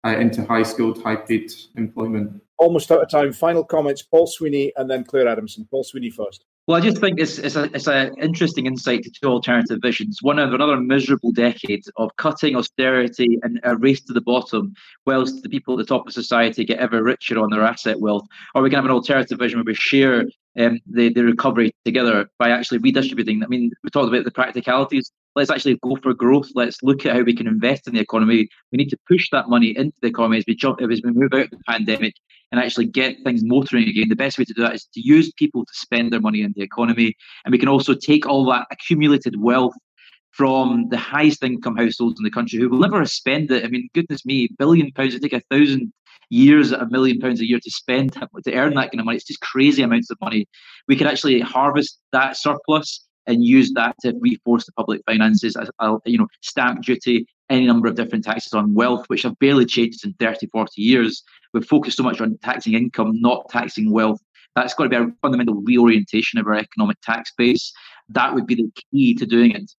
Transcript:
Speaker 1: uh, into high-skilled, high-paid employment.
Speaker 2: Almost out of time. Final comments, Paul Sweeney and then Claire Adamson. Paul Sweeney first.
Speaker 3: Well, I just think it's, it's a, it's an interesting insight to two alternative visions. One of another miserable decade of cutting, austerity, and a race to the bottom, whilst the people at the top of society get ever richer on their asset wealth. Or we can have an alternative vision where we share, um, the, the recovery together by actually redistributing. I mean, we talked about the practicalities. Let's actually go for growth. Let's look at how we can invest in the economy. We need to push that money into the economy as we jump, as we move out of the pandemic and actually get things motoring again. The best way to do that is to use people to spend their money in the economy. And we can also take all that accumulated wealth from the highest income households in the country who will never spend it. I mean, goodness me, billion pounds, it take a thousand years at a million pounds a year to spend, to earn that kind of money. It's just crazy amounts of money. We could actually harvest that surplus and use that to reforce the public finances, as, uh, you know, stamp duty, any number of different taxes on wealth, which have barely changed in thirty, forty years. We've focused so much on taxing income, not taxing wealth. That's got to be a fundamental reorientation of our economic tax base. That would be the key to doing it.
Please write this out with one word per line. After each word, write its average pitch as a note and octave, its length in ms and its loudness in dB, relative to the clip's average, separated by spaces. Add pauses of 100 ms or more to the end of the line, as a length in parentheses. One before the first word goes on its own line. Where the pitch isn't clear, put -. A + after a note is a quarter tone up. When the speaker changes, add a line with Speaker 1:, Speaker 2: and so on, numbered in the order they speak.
Speaker 1:
uh, A2 120 -2
into A2+ 260 0
high-skilled, A2+ 600 -2
high-paid - 480 -4 (240)
employment. A2 640 -6 (160)
Speaker 2:
Almost E3+ 340 2
out D#3+ 120 4
of D#3 60 -4
time. C#3+ 220 0
Final E3 320 -2
comments, C#3+ 380 -2
Paul E3 260 2
Sweeney C#3+ 480 -4
and C3 140 -6
then C3 140 -4
Claire B2+ 240 0
Adamson. G#2+ 420 -6
Paul C3+ 140 -4
Sweeney B2 260 -10
first. G#2+ 340 -12 (220)
Speaker 3:
Well, E3+ 120 0
I E3+ 40 2
just G#3+ 180 0
think F#3 200 0
it's, D#3 200 -4
it's D3 180 -6
a, D3 60 -2 (100)
it's C#3 140 -6
an C3+ 340 0
interesting D#3+ 460 -2
insight B2+ 360 -4
to - 80 -16
two - 160 -6
alternative A#2+ 540 0
visions. A2 400 -4
One C#3+ 180 2
of C3 140 0
another C#3 240 0
miserable B2+ 560 0
decade A#2 500 -2 (140)
of A2 200 -4
cutting, D3+ 380 -2
austerity, B2 880 0
and A#2 200 -6
a A#2+ 120 0
race C3+ 260 2
to - 120 -12
the A#2 80 0
bottom, A2+ 520 -2 (320)
whilst C3 380 -2
the - 60 -12
people C3 240 -6
at B2 60 -2
the A2+ 140 -2
top B2+ 140 -2
of B2+ 60 -18
society A#2 500 0
get A2+ 160 -4
ever A#2 240 0
richer A#2+ 340 -2
on G#2+ 120 0
their G#2+ 140 0
asset A2+ 360 -2
wealth. G#2 260 -2 (300)
Or C3 60 2
we C3+ 80 4
can C#3 80 2
have C3+ 80 0
an C3 60 0
alternative B2 480 0
vision A#2+ 200 -2
where A2+ 60 -4
we A2+ 80 -2
share, C3+ 480 2 (360)
um, A#2 280 2
the, A#2 260 2
the A#2+ 120 2
recovery A#2 600 2
together A2+ 460 0 (100)
by A#2+ 120 2
actually A#2+ 260 -2
redistributing. A#2 680 0
I A2 40 -8
mean, A#2+ 240 -2 (120)
we D3 60 -8
talked C#3 180 0
about A#2 160 0
the A#2+ 80 -4
practicalities. B2+ 800 -2 (240)
Let's C#3+ 140 0
actually C3+ 320 0
go C3+ 160 -4
for C3 160 -2
growth. B2+ 400 2
Let's B2 280 -4
look C3+ 240 0
at C3 80 2
how B2 100 4
we A#2 120 2
can A#2 120 -6
invest A2+ 400 -2
in A#2+ 80 -8
the A2 40 0
economy. A2 480 2 (240)
We B2+ 60 -2
need C#3+ 140 0
to - 80 -6 (100)
push F3 220 2
that C3 180 -2
money A#2 260 2
into C#3 260 -4
the A#2+ 60 -2
economy A2+ 300 0
as G#2 100 -2
we A2+ 80 0
jump, C3 260 -2
as A#2 220 -2
we A#2+ 80 -2
move C3 220 2
out C3+ 120 2
of - 40 -16
the G#2 180 -20
pandemic A2 460 -2 (380)
and B2 100 0
actually A#2 240 -2
get C3 380 -2
things A#2+ 200 0
motoring A#2+ 460 2
again. A2 200 0
The A2 60 2
best C3+ 220 -4
way B2+ 80 0
to A2+ 80 -16
do A#2 80 -4
that A2+ 140 -2
is A2 180 -14
to A#2 80 -12
use D3+ 320 6
people D3 320 -2
to - 80 -20
spend A#2+ 400 -4
their A2 80 -2
money G#2+ 220 -2
in G2+ 120 -4
the G2+ 60 -10
economy. A2+ 540 -2 (280)
And A#2+ 80 -2
we B2+ 60 4
can C#3 100 2
also C#3 280 2
take D3+ 320 2
all C3+ 240 2
that B2 180 -2
accumulated C#3+ 720 0
wealth B2 320 2 (600)
from B2+ 560 0
the B2 80 -2
highest D3 460 2
income A#2+ 340 -4
households A#2 420 -2
in G#2+ 40 -4
the G#2+ 60 -2
country A#2 300 -4
who B2 100 2
will B2+ 80 0
never F#3 280 2
spend C#3+ 440 -4
it. A#2+ 160 0
I A#2 40 -6
mean, B2 260 -6
goodness E3 280 -2
me, B2+ 260 0 (100)
billion D3 320 4
pounds, C3+ 240 -2
it C3 80 -8
take D3 100 -4
a C#3 160 -4
thousand C#3 420 2 (380)
years C3+ 420 6
at C3 100 -2
a B2 40 -4
million B2+ 340 0
pounds B2+ 220 -2
a A2+ 60 -2
year A#2+ 120 2
to G#2+ 120 -12
spend, C3 420 -2
to - 400 -10
earn C#3 220 0
that C3 160 -2
kind A#2 80 -8
of A2+ 60 -4
money. A#2 100 -2
It's - 100 -10
just - 160 -14
crazy C3+ 400 2
amounts A#2 300 0
of A2 100 -10
money. G#2+ 240 -4 (420)
We C3+ 80 4
could C#3+ 120 0
actually C3 320 2
harvest C#3 600 -2 (120)
that C3+ 260 0
surplus D3 680 -4 (220)
and A#2+ 180 2
use A#2+ 300 6
that A#2+ 280 0
to A#2+ 180 -2
reforce A#2+ 460 0
the - 80 -20
public A2 340 -4
finances, A2 480 2
as, A2 240 -10
uh, A2 260 0
you A#2+ 120 0
know, A2 100 2 (140)
stamp B2 420 -4
duty, A#2+ 420 0 (240)
any B2+ 160 2
number A#2 220 4
of F#2 80 0
different A2 300 -4
taxes A2+ 280 -6
on G#2 200 2
wealth, A#2+ 340 2
which - 140 -2
have A#2 180 -6
barely C3+ 260 6
changed A#2 400 -2
in G2+ 140 -8
thirty, A2+ 280 -4
forty G#2 340 -6
years. A#2 420 2 (300)
We've A2+ 120 -2
focused D3+ 300 0
so C3 80 -2
much A#2+ 160 -2
on A2 200 -2
taxing A#2 340 -4
income, A2+ 480 0
not B2 260 0
taxing A2 440 -2
wealth. G#2+ 280 2 (360)
That's B2 180 -2
got D3+ 120 0
to A#2+ 40 0
be B2+ 80 0
a A#2+ 100 2 (140)
fundamental A#2+ 400 0
reorientation A2+ 760 4
of G#2+ 100 -2
our G#2+ 80 0
economic G#2+ 460 -2
tax A#2 360 -6
base. A#2+ 340 0 (380)
That B2+ 240 0
would A#2+ 120 -2
be B2 100 0
the A2+ 140 -2 (220)
key C3 240 4
to A#2 100 -4
doing A#2 260 4
it. G2+ 280 -8